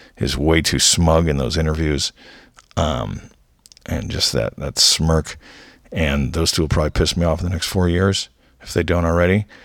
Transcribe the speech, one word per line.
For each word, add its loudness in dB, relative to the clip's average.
is -2
way 4
too -2
smug 4
in 0
those -2
interviews. -2
Um, -4
and -6
just -2
that, -2
that -6
smirk. 2
And 0
those 0
two 0
will -2
probably 0
piss 0
me 2
off 0
in -4
the -4
next -4
four 2
years, 0
if -16
they 0
don't 2
already. 2